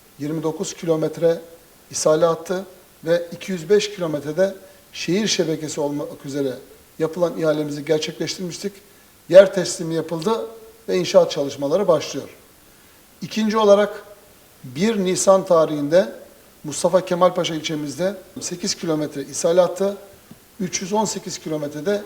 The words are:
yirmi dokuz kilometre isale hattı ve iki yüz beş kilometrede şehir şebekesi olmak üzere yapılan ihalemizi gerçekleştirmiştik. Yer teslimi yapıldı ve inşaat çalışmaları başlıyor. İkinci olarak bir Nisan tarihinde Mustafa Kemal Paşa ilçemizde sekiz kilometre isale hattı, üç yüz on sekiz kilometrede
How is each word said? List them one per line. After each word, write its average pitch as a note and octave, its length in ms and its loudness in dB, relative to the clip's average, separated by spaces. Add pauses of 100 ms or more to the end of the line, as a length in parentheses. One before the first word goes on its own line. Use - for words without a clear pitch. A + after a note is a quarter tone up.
(200)
yirmi D3+ 240 -4
dokuz D#3+ 300 -4
kilometre D#3+ 680 0 (500)
isale D#3+ 340 2
hattı F3+ 400 -2 (400)
ve E3+ 260 0
iki - 200 -12
yüz E3 180 -6
beş G#3 260 4
kilometrede F3+ 600 -2 (380)
şehir G3+ 340 -2
şebekesi D#3 540 -2
olmak C#3+ 440 -6
üzere C#3 280 -4 (460)
yapılan E3 380 -2
ihalemizi D3+ 480 -2
gerçekleştirmiştik. E3 880 -4 (560)
Yer F#3+ 240 8
teslimi E3 420 -4
yapıldı E3 500 -2 (440)
ve F#3+ 80 2
inşaat F3 340 6
çalışmaları C#3+ 560 -2
başlıyor. C#3+ 420 0 (920)
İkinci G#3+ 360 -2
olarak G3+ 460 4 (600)
bir F#3 420 0
Nisan F#3 400 4
tarihinde D#3+ 640 2 (540)
Mustafa F3 420 0
Kemal F3 280 2
Paşa E3 220 -2
ilçemizde D3+ 600 -6 (240)
sekiz - 360 -6
kilometre D3+ 460 -4
isale E3 400 2
hattı, F#3+ 360 0 (640)
üç F#3 220 -6
yüz F#3+ 120 -6
on G#3+ 120 2
sekiz F3+ 320 -8
kilometrede E3+ 680 -4